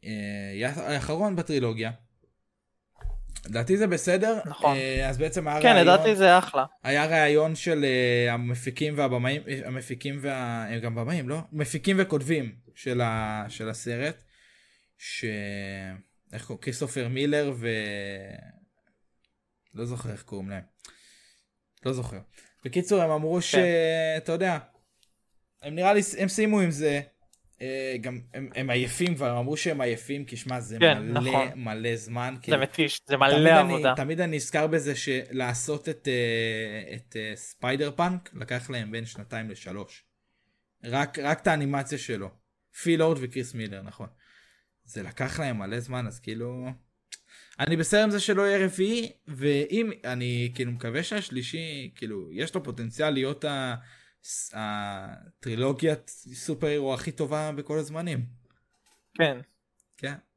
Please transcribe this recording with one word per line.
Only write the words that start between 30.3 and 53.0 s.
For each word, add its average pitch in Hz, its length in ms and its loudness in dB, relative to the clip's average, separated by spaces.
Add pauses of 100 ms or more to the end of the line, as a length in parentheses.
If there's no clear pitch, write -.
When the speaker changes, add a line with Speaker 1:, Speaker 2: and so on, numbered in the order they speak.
Speaker 1:
שמע, 127 220 -6
זה 113 200 -10
Speaker 2:
כן, 160 220 6
Speaker 1:
מלא, - 200 0
Speaker 2:
נכון. 127 340 2
Speaker 1:
מלא 117 400 -4
זמן, 120 400 -6
Speaker 2:
זה 123 60 -16
Speaker 1:
כאילו, 147 180 2
Speaker 2:
מתיש, 139 460 0
זה 143 100 0
Speaker 1:
תמיד 135 140 6
Speaker 2:
מלא 151 320 10
Speaker 1:
אני, 175 120 4
Speaker 2:
עבודה. 139 220 4
Speaker 1:
תמיד 147 260 -2
אני 165 140 0
נזכר 151 320 0
בזה 147 280 0
שלעשות 127 920 -4
את, - 180 -8
אה, 113 880 -2
את, - 200 -14
אה, 110 200 -6
ספיידר 139 600 -2
פאנק, 175 380 -2
לקח 123 360 -8
להם 113 220 -6
בין 113 140 -8
שנתיים 113 440 -10
לשלוש. 95 540 -14 (800)
רק, 139 360 -4
רק 143 220 -2
את - 60 0
האנימציה 143 500 0
שלו. 101 320 -6 (520)
פיל 165 180 2
לורד 160 220 4
וקריס 123 320 -6
מילר, 101 280 -8
נכון. 101 260 -14 (800)
זה - 180 -12
לקח 131 360 -6
להם 131 180 -2
מלא 101 220 -6
זמן, 123 280 -6
אז - 120 -10
כאילו, 120 460 -8 (920)
אני 156 180 2
בסדר 208 260 4
עם 214 80 4
זה 202 80 0
שלא 196 220 2
יהיה 196 240 4
רביעי, 202 460 0 (160)
ואם, 147 640 0 (120)
אני 123 520 -2
כאילו 123 160 -2
מקווה 120 320 -4
שהשלישי, 151 920 -6
כאילו, 101 360 -8
יש 123 240 -6
לו 185 80 -4
פוטנציאל 117 460 -4